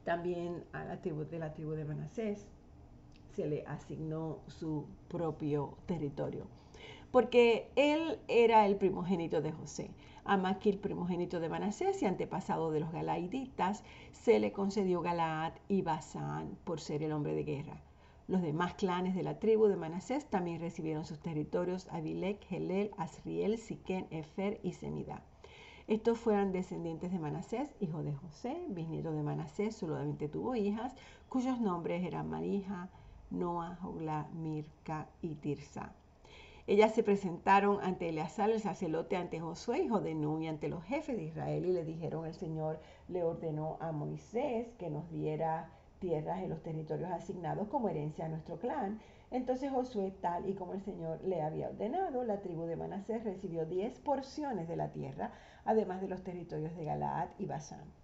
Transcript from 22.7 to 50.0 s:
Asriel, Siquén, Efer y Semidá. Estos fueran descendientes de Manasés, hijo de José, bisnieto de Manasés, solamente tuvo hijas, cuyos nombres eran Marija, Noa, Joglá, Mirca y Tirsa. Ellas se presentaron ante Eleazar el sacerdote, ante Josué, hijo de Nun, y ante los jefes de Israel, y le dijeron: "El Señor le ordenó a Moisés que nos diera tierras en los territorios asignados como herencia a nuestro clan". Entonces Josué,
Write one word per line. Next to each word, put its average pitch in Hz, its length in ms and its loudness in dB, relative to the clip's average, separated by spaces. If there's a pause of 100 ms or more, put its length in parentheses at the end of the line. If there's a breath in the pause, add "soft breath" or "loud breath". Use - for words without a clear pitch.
Asriel, 175 640 -2
Siquén, 185 520 -4
Efer 190 540 -4
y 175 80 -2
Semidá. 147 500 -8 (680 loud breath)
Estos 226 280 4
fueran 202 360 4
descendientes 170 580 -4
de 185 80 0
Manasés, 175 640 -2
hijo 160 240 -2
de 147 100 -2
José, 240 540 -6
bisnieto 160 420 -4
de 151 140 0
Manasés, 160 500 -2
solamente 147 540 -2
tuvo 175 260 -2
hijas, 220 400 0 (340 loud breath)
cuyos 247 320 0
nombres 175 440 2
eran 156 260 -2
Marija, 185 580 -2 (420 loud breath)
Noa, 175 520 -2
Joglá, 160 500 -4
Mirca 156 760 -6 (120)
y 156 140 -4
Tirsa. - 580 -6 (760 loud breath)
Ellas 214 260 10
se 226 80 6
presentaron 196 800 6
ante 180 260 0
Eleazar 160 400 0
el 220 120 4
sacerdote, 165 560 0
ante 175 240 -2
Josué, 175 420 -2
hijo 233 180 2
de 160 140 -2
Nun, 156 300 0
y 160 40 -2
ante 156 200 -2
los 165 160 -4
jefes 277 320 -2
de 160 80 -2
Israel, 151 420 -2
y 185 60 4
le 170 120 0
dijeron: 160 420 -4
"El 160 80 -6
Señor 156 460 -4 (280 loud breath)
le 175 160 0
ordenó 160 560 -2
a 160 100 -4
Moisés 214 800 -2 (100)
que 175 100 -6
nos 160 220 -6
diera 156 580 -2 (300 loud breath)
tierras 165 440 0
en 180 80 -4
los 160 120 -4
territorios 160 480 -4
asignados 175 560 -2
como 240 220 0
herencia 156 380 -2
a - 20 -4
nuestro 160 320 -6
clan". 233 400 -2 (320 loud breath)
Entonces 254 400 0
Josué, 214 480 0